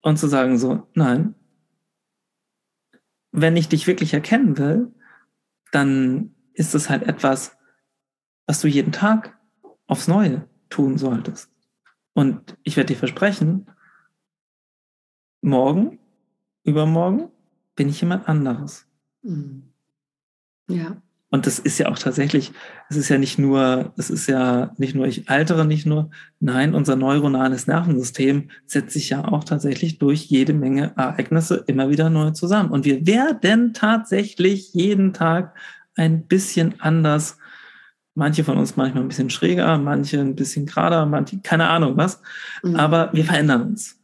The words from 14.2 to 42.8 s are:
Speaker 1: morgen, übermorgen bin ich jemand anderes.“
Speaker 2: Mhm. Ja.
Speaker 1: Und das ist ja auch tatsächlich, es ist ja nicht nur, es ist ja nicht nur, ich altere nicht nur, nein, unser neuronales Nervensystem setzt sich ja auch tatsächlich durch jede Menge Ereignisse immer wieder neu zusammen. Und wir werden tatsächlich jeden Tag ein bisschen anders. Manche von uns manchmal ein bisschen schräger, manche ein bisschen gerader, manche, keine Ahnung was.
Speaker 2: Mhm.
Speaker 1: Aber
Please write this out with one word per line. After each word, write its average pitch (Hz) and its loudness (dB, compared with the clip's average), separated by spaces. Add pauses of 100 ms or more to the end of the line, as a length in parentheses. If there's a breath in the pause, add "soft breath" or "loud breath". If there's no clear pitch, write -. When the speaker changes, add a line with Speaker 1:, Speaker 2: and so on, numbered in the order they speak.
Speaker 1:
morgen, 139 0 (640)
übermorgen 165 0 (480)
bin 143 0
ich 147 -4
jemand 180 -2
anderes.“ 143 -2 (360)
Speaker 2:
Mhm. 139 -12 (1000)
Ja. 175 -6 (340)
Speaker 1:
Und 135 0
das 156 -2
ist - -6
ja 156 0
auch - -4
tatsächlich, 143 -2 (360 loud breath)
es 147 -6
ist 143 -2
ja 139 2
nicht 135 -2
nur, 135 2
es - -8
ist 165 -4
ja 127 0
nicht 135 -4
nur, 131 0
ich - -6
altere 160 2
nicht 151 0
nur, 151 0 (280 loud breath)
nein, 139 0
unser 143 0
neuronales 131 0
Nervensystem 139 0 (160 loud breath)
setzt - -4
sich - -4
ja 143 -2
auch 151 0
tatsächlich 151 -2
durch 147 2
jede 139 2
Menge 139 0
Ereignisse 160 0
immer 135 0
wieder 156 2
neu 156 2
zusammen. 180 0
Und 139 0
wir 139 2
werden 226 2
tatsächlich 202 0
jeden 190 2
Tag 170 0 (400 loud breath)
ein 160 2
bisschen 175 0
anders. 156 0 (760 loud breath)
Manche 151 0
von 139 0
uns - -2
manchmal 131 0
ein - -4
bisschen 131 -4
schräger, 165 2
manche 143 -2
ein 135 -2
bisschen 143 -4
gerader, 165 0
manche, 147 -2
keine 165 0
Ahnung 156 2
was. 180 0 (400 loud breath)
Speaker 2:
Mhm. 175 0
Speaker 1:
Aber 156 2